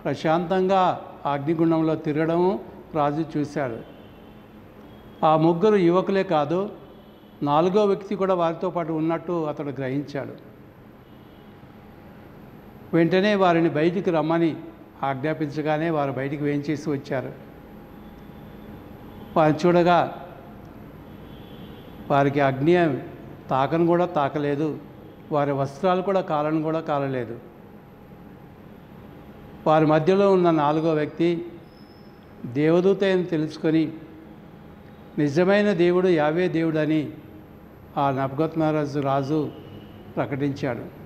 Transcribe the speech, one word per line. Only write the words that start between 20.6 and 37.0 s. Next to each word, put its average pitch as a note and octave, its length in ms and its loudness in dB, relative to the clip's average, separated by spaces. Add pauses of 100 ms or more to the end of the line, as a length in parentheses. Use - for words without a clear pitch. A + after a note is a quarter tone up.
వారికి C#3+ 300 4
అగ్ని C#3+ 580 4 (520)
తాకను C#3+ 380 2
కూడా F3 180 4
తాకలేదు, C#3+ 720 -2 (540)
వారి C#3+ 200 0
వస్త్రాలు C#3+ 500 0
కూడా F#3+ 200 0
కాలను D#3 420 0
కూడా D#3+ 160 -2
కాలలేదు. C3+ 600 -4 (2250)
వారి D#3 180 6
మధ్యలో F3+ 480 4
ఉన్న F3 180 4
నాలుగో D#3 420 2
వ్యక్తి E3 520 0 (1000)
దేవదూత E3+ 580 2
అని F#3+ 200 2
తెలుసుకొని D#3 680 0 (1300)
నిజమైన F3+ 560 4
దేవుడు F3 340 4
యావే D#3+ 400 2
దేవుడని D#3 600 0 (880)